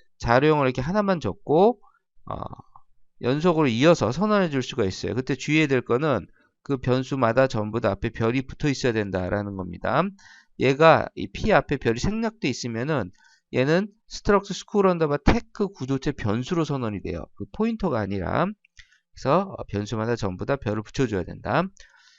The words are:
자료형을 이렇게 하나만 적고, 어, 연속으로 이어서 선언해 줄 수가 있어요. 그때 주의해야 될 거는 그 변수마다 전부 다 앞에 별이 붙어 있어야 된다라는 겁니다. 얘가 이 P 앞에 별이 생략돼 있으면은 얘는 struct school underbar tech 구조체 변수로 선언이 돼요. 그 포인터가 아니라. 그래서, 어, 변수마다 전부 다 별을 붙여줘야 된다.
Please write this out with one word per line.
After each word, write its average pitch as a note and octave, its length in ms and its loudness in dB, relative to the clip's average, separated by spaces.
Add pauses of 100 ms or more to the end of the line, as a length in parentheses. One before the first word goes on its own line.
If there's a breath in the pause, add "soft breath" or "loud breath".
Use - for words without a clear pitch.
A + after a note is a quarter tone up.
(180 soft breath)
자료형을 C#3 480 4
이렇게 B2+ 160 -2
하나만 F#3+ 380 0
적고, D#3 600 2 (460 soft breath)
어, - 100 -8 (840)
연속으로 D#3 460 2
이어서 B2 440 4
선언해 G3 380 0
줄 C3+ 120 -2
수가 - 220 -2
있어요. F#2 300 -4
그때 C3 220 -4
주의해야 D3+ 320 2
될 C3 140 4
거는 B2 440 0 (360)
그 C#3 160 -4
변수마다 C3 680 2
전부 G#2+ 340 -2
다 G#2+ 120 2
앞에 A2 180 -4
별이 A#2+ 320 0
붙어 - 260 -4
있어야 B2+ 240 0
된다라는 G2+ 640 -2
겁니다. F#2+ 460 -2 (560 loud breath)
얘가 C3+ 560 4
이 - 140 -8
P - 240 -2
앞에 D3 240 2
별이 A#2 220 0
생략돼 A3 500 -2
있으면은 B2 600 -4 (440 soft breath)
얘는 D#3 340 2 (220)
struct G#3 420 0
school G3 360 0
underbar D#3+ 360 0
tech - 220 2 (280)
구조체 C3+ 380 -2
변수로 B2+ 520 -2
선언이 A2+ 380 -4
돼요. E2+ 220 -6 (120)
그 G#2 160 -10
포인터가 G#3 480 -2
아니라. G2 460 -2 (680 soft breath)
그래서, E3+ 420 0
어, G#2 120 -12
변수마다 A2 480 -4
전부 F#2 280 -4
다 C#3 120 -2
별을 G#2+ 260 -4
붙여줘야 G#2+ 400 -2
된다. G#2+ 400 -2 (560 soft breath)